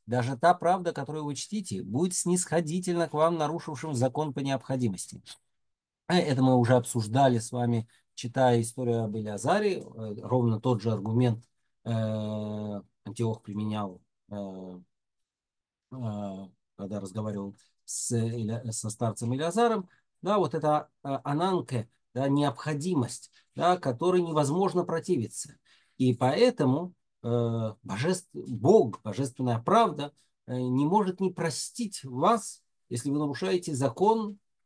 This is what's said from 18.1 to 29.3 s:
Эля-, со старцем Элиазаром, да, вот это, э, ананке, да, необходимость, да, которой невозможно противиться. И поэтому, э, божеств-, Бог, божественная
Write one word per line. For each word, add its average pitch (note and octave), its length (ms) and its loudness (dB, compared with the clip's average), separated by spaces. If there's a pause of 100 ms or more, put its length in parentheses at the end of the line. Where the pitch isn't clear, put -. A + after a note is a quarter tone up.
Эля-, A#2 600 -2
со A2+ 180 -6
старцем A2+ 460 -2
Элиазаром, F#3+ 540 0 (320)
да, G3 160 0
вот F3 160 2
это, D3+ 360 0 (140)
э, C#3 200 -4
ананке, C#3+ 640 -2 (240)
да, C3+ 160 0
необходимость, C#3+ 1000 -2 (240)
да, F3 220 4
которой F3 440 2
невозможно E3 640 2
противиться. E3 720 -2 (400)
И B2+ 160 4
поэтому, D#3+ 800 2 (300)
э, A#2 600 0
божеств-, D#3+ 500 -4
Бог, B2+ 680 4
божественная A#2+ 560 -2